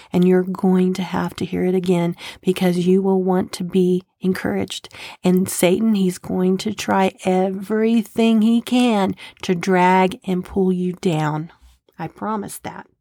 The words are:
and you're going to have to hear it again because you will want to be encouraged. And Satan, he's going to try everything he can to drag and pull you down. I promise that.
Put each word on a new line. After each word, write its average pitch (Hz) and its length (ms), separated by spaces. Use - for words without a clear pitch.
and 180 160
you're 185 160
going 185 500
to 190 80
have 175 340
to - 100
hear 180 180
it 185 100
again 175 400
because 180 460
you 190 160
will 190 180
want 185 320
to - 120
be 180 400
encouraged. 196 760
And 185 240
Satan, 202 460
he's 185 240
going 185 400
to 208 160
try 190 500
everything 214 1160
he 233 180
can 220 560
to 185 140
drag 185 680
and 185 200
pull 185 260
you 180 220
down. 156 580
I 170 80
promise 202 520
that. - 280